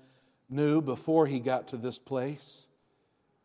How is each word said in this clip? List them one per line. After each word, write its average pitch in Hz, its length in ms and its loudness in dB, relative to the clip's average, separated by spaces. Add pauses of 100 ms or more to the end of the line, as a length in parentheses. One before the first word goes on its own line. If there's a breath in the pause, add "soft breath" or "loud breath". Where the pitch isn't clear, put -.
(480 soft breath)
knew 147 320 2
before 156 460 2
he 139 140 0
got 127 300 -2
to 127 80 -8
this 120 200 -6
place. 135 720 -8 (760)